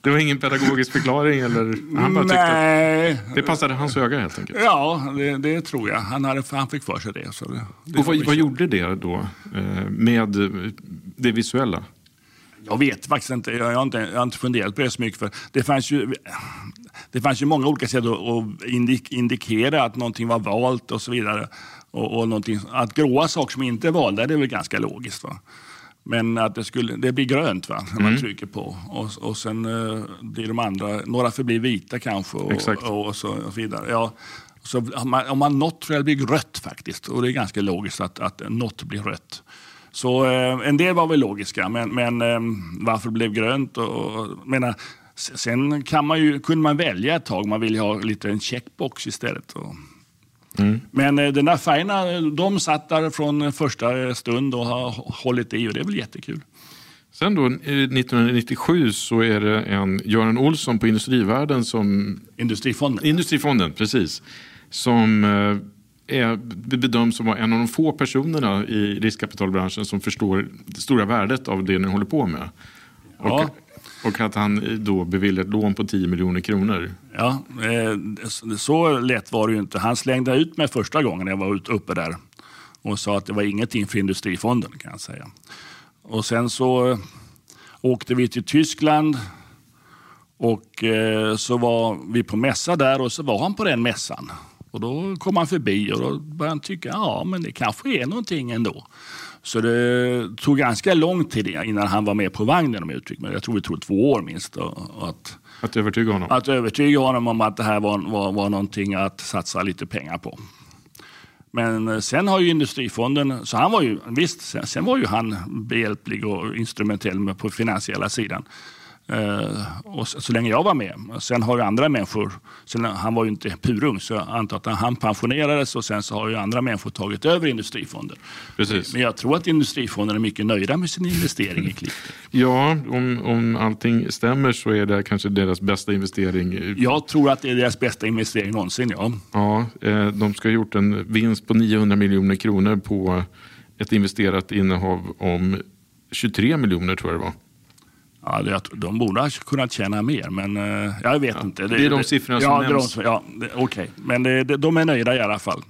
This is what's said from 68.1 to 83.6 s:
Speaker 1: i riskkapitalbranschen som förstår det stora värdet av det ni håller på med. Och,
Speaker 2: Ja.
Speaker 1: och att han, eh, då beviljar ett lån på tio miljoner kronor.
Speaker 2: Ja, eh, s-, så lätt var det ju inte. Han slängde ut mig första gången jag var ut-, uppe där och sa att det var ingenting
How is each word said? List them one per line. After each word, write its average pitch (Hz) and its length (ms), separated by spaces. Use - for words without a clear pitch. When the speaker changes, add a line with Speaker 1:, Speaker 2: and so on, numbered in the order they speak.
Speaker 1:
i 104 360
riskkapitalbranschen 98 840
som 98 160
förstår 98 480
det - 140
stora 117 240
värdet 113 440
av 95 160
det 92 140
ni 95 100
håller 101 160
på 139 220
med. 76 220
Och, 107 120
Speaker 2:
Ja. 143 200
Speaker 1:
och 107 160
att 107 140
han, 104 320
eh, 110 60
då 101 320
beviljar 95 400
ett 98 60
lån 107 240
på 107 100
tio 95 240
miljoner 90 320
kronor. 95 500
Speaker 2:
Ja, 131 260
eh, 113 360
s-, 110 360
så 156 360
lätt 120 340
var 110 160
det 113 60
ju 107 60
inte. 98 180
Han 117 180
slängde 131 400
ut 165 200
mig 147 120
första 139 340
gången 92 240
jag 95 100
var 98 200
ut-, 87 120
uppe 98 260
där 82 220
och 104 160
sa 104 200
att 98 80
det 101 60
var 104 100
ingenting 104 440